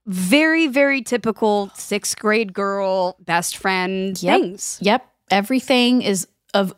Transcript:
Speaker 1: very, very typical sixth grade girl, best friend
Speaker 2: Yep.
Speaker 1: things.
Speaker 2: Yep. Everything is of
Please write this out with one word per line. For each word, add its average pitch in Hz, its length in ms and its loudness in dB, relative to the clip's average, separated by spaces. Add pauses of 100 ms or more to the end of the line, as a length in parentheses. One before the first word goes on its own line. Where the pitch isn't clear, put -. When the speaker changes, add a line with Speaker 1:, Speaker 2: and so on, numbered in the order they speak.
Speaker 1:
very, 285 600 2
very 277 360 2
typical 208 720 -2
sixth - 440 -6
grade 214 340 0
girl, 190 640 -2
best 175 380 -2
friend 190 680 -2
Speaker 2:
Yep. 185 180 4
Speaker 1:
things. 202 420 -6
Speaker 2:
Yep. 208 220 2 (260)
Everything 247 720 2
is 190 260 -2 (240)
of 196 240 0